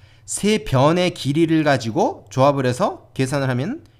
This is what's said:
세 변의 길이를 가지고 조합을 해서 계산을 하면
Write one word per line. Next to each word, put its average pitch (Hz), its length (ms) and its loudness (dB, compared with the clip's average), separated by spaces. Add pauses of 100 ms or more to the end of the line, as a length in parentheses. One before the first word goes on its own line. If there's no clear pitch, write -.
(260)
세 214 380 0
변의 170 500 2
길이를 156 500 0
가지고 139 680 0
조합을 139 360 2
해서 190 480 -2
계산을 135 360 -2
하면 147 340 -4 (160)